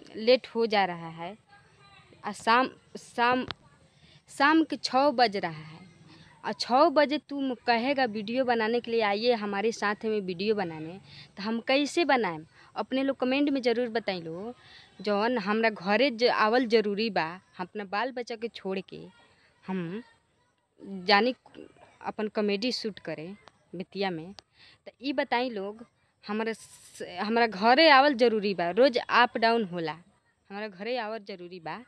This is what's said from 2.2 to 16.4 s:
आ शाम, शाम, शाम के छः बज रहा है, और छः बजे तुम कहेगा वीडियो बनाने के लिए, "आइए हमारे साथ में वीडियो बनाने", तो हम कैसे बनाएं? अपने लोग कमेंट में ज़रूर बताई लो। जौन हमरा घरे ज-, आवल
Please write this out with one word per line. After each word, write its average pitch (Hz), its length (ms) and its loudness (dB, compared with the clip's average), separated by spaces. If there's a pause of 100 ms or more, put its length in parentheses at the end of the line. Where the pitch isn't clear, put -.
आ 208 80 -6
शाम, 233 380 2 (260)
शाम, 247 500 0 (840)
शाम 302 360 4
के - 120 -6
छः 269 340 2
बज 233 260 2
रहा 165 260 -6
है, - 200 -20 (640)
और 214 80 -4
छः 269 360 4
बजे 294 300 2
तुम 277 360 -6 (120)
कहेगा 254 380 2
वीडियो 226 400 -2
बनाने 233 360 0
के 233 100 -10
लिए, 226 100 0
"आइए 214 320 2
हमारे 208 400 -2
साथ 208 320 -4
में 214 160 -2
वीडियो 190 340 -2
बनाने", 170 460 -8 (360)
तो 190 60 -14
हम 226 180 -4
कैसे 285 440 0
बनाएं? 220 340 0 (380)
अपने 262 260 -4
लोग 269 140 -2
कमेंट 277 340 0
में 277 120 -2
ज़रूर 240 260 0
बताई 214 320 -4
लो। 175 340 -12 (460)
जौन 208 380 0
हमरा 214 320 0
घरे 214 400 2
ज-, 226 140 -2
आवल 226 420 4